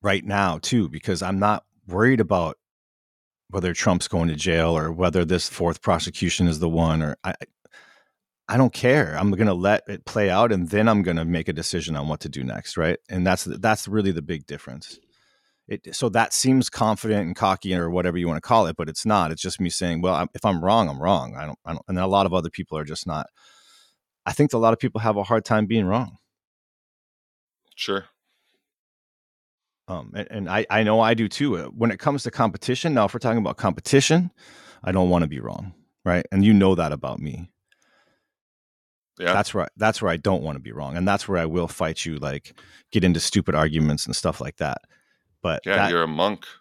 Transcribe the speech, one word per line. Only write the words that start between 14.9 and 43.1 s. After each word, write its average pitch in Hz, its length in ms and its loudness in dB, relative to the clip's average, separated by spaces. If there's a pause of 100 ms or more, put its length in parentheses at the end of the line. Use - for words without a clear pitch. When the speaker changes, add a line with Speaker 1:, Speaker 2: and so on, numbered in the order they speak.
Speaker 1:
It, - 280 -12
so 123 140 0
that 113 240 2
seems 131 360 2
confident 107 580 0
and 90 80 -6
cocky 95 400 0
or 85 140 -2
whatever 87 280 0
you 87 100 -2
wanna 82 140 -2
call 113 260 4
it, 78 100 -6
but 80 120 -6
it's - 160 -8
not. 98 260 2
It's 80 120 -8
just 92 180 -8
me 87 100 0
saying, 85 300 -4
"Well, 92 140 0
I'm, 85 200 -2
if - 100 -14
I'm 90 200 0
wrong, 101 240 4
I'm 69 120 -8
wrong." 71 360 0
I 76 100 -10
don't, 71 180 -12
I 82 80 -10
don't, - 160 -10
and 95 100 -2
a 95 80 0
lot 98 200 4
of 85 60 -2
other 85 180 0
people 80 260 -10
are 76 80 -6
just 78 220 -12
not. 76 200 -6 (1000)
I 90 80 -4
think 147 200 0
a 120 60 0
lot 113 140 4
of 113 60 -2
people 110 220 -4
have 110 160 0
a 101 60 -2
hard 110 220 0
time 107 220 2
being 110 200 0
wrong. 113 300 -2 (1600)
Speaker 2:
Sure. 98 300 -4 (1800)
Speaker 1:
Um, 80 280 -10
and, 104 160 -8
and 101 180 -8
I, 104 200 0
I 107 140 4
know 107 160 4
I 113 140 4
do 113 140 0
too. 127 300 -2
Uh, 80 80 -6
when 113 260 -2
it 95 80 -8
comes 143 240 -2
to 117 80 -6
competition, 127 640 -2
now 110 100 4
if - 80 -2
we're 120 60 -6
talking 117 180 0
about 92 200 -2
competition, 151 760 2 (520)
I 92 80 -2
don't 92 180 4
wanna 85 180 4
be 71 120 -8
wrong, 55 340 -10 (300)
right? 90 280 0
And 95 120 4
you 107 100 8
know 98 220 8
that 80 160 -2
about 67 280 -8
me. 80 320 -12 (1700)
Speaker 2:
Yeah. 87 140 0
Speaker 1:
That's 101 200 2
where 92 120 -2
I, - 20 -12 (100)
that's 107 240 0
where 95 100 0
I 85 60 -2
don't 92 240 0
wanna 73 180 -8
be 60 120 -16
wrong, 69 260 -8
and 90 100 0
that's 101 200 0
where 95 100 -2
I 82 80 0
will 82 220 -2
fight 80 380 -6
you, 80 120 -8
like, 71 360 -10 (380)
get 98 120 2
into 87 160 4